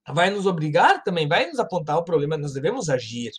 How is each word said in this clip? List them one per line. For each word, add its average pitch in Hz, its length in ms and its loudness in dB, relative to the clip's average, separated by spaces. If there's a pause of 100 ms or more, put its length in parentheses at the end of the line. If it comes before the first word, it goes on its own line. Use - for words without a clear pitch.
vai 170 220 2
nos 202 160 -2
obrigar 175 560 4
também, 170 240 -2
vai 190 220 2
nos 302 100 -6
apontar 160 400 -2
o 170 60 0
problema, 156 340 0
nós 143 140 -6
devemos 160 360 -2
agir. 117 500 -4